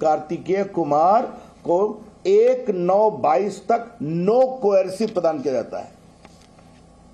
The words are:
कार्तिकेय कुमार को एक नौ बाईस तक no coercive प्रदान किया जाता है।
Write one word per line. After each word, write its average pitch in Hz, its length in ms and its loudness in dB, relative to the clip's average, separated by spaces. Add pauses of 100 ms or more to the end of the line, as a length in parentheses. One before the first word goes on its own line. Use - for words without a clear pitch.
कार्तिकेय 156 600 -2
कुमार 170 600 2 (400)
को 185 420 0 (220)
एक 240 420 2
नौ 190 420 2
बाईस 165 480 -2 (120)
तक 233 140 0 (400)
no 226 140 4 (220)
coercive 196 520 0
प्रदान 160 280 -2
किया 135 120 -2
जाता 101 260 -6
है। - 120 -14 (1200)